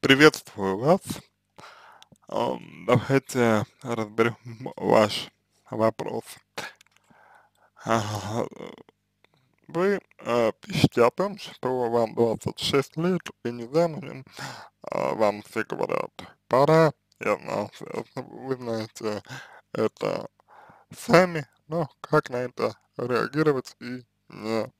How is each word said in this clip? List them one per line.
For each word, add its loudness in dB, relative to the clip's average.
Приветствую 4
вас. 4
Ам, -6
давайте 2
разберём -2
ваш 2
вопрос. -2
Ага, -2
э, -16
вы, 0
э, 2
пишете 4
о 6
том, -4
что -4
вам 2
двадцать 0
шесть -2
лет, 0
вы -4
не -10
замужем, -2
а, -2
вам 0
все -6
говорят: -4
«Пора». 6
Я 0
знаю, -6
что -10
вы -8
знаете -6
это -2
сами, 2
но -4
как 0
на -8
это -4
реагировать -2
и -10
не -4